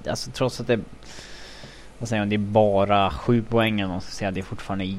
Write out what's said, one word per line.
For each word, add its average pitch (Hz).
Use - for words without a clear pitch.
Alltså, 156
trots 127
att 113
det... 113
Vad 117
säger 107
man, 101
det 104
är -
bara 101
sju 120
poäng 110
eller 98
vad 90
man 90
ska -
säga, 101
det 95
är 95
fortfarande 98